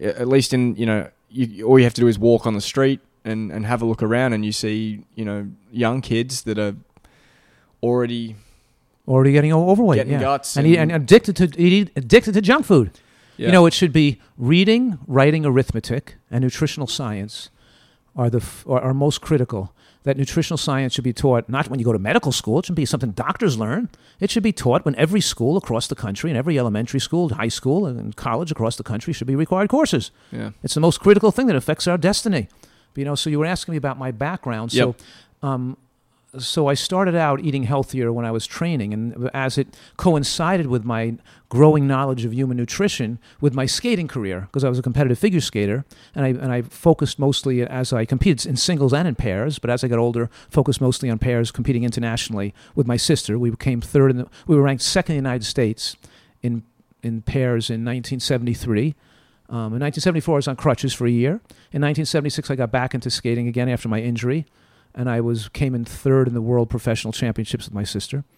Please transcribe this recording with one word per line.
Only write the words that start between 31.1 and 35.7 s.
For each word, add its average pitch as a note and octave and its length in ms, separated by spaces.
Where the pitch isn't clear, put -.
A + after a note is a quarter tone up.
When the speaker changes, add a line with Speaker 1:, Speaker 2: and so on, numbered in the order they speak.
Speaker 2:
thing C4 160
that F#3+ 80
affects D3+ 320
our F3+ 100
destiny. F3 500
You C#3 100
know, C#3+ 100
so D#3+ 140
you D3 100
were D#3 60
asking F3 280
me D#3 40
about C3+ 200
my C3 140
background. A#2+ 600
So, B2+ 160
Speaker 1:
Yep. A#2+ 80
Speaker 2:
um, C3 340